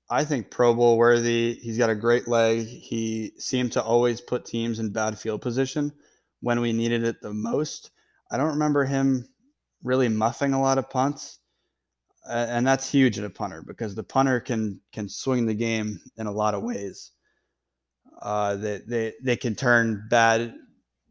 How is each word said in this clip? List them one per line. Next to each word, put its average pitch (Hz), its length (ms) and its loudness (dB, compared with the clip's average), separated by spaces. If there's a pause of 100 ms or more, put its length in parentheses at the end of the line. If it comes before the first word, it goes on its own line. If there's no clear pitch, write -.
I 127 140 0
think, 139 260 -2
Pro 120 240 4
Bowl 117 240 6
worthy. 117 560 4
He's 113 240 -6
got 117 140 4
a 107 40 2
great 117 320 2
leg. 113 380 2
He 110 720 -6
seemed 123 360 -2
to 120 100 0
always 120 360 2
put - 260 -6
teams 117 340 -4
in 110 120 -4
bad 107 280 -2
field 107 240 -4
position 135 500 -2 (460)
when 120 200 0
we 117 140 0
needed 117 300 0
it 113 180 -2
the 107 120 -8
most. 131 580 -4 (400)
I 117 60 -2
don't 143 100 0
remember 147 380 0
him 135 420 0 (560)
really 127 260 2
muffing 117 440 0
a 135 80 0
lot 135 180 2
of 127 100 -6
punts, 139 480 -4 (920)
a-, 110 60 -12
and 120 320 0
that's 135 240 2
huge 127 300 4
in 104 60 -6
a 101 40 -8
punter 87 320 -8
because 104 320 -8
the 107 100 -6
punter 131 360 0
can, 110 420 -4 (100)
can 104 160 -8
swing 123 380 -2
the 110 80 0
game 107 460 -4 (180)
in 110 80 -6
a 104 60 -4
lot 104 240 0
of 101 80 -4
ways. 101 480 -8 (1120)
Uh, 104 320 -2
they, 104 320 -4
they, 113 340 -2
they 127 140 0
can 117 180 -4
turn 113 560 2
bad, 117 460 4 (560)